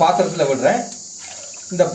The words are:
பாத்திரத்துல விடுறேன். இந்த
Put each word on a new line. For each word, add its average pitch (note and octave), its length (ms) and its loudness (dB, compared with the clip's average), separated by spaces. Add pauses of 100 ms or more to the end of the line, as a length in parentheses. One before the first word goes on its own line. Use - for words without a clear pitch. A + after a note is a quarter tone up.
பாத்திரத்துல E3 480 4
விடுறேன். C3+ 320 2 (920)
இந்த F3 220 4